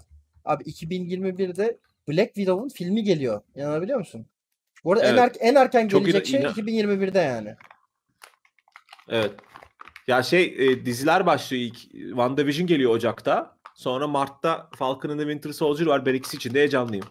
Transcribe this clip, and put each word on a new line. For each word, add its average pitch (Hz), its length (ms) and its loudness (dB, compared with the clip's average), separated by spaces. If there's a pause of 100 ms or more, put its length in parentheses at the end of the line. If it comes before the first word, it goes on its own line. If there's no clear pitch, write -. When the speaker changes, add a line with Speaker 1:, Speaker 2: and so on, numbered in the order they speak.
(460)
Speaker 1:
Abi 147 180 -4
iki 160 260 -12
bin 180 200 -6
yirmi 185 280 -4
birde 190 420 -4 (300)
Black 180 260 0
Widow'un 196 340 -2
filmi 196 340 -4
geliyor. 135 380 0 (140)
İnanabiliyor 156 440 -4
musun? 117 260 -12 (580)
Bu 160 100 0
arada 220 120 4
en - 80 4
Speaker 2:
Evet. 247 60 6
Speaker 1:
erk-, 247 200 4
en 240 160 4
erken 247 320 4
Speaker 2:
Çok 196 140 4
ina-, 202 60 0
Speaker 1:
gelecek 190 200 2
şey 269 140 2
Speaker 2:
ina- 285 100 0
Speaker 1:
iki 214 160 -6
bin 226 60 -2
yirmi 208 280 0
birde 190 180 0
yani. 113 360 -2 (1500)
Speaker 2:
Evet. 113 220 -2 (760)
Ya 127 160 2
şey, 175 200 2 (280)
e, 120 140 -2
diziler 147 400 2
başlıyor 135 380 0
ilk. 117 160 -10 (120)
WandaVision 135 760 -2
geliyor 135 240 4
Ocak'ta. 117 680 -2 (180)
Sonra 135 320 -4
Mart'ta 143 680 -4
Falcon 143 340 -4
and 147 100 -6
the 151 60 -4
Winter 147 260 -8
Soldier 151 340 0
var. 139 200 2
Ben 131 80 4
ikisi 131 240 -6
için 123 160 -6
de 139 60 2
heyecanlıyım 123 520 0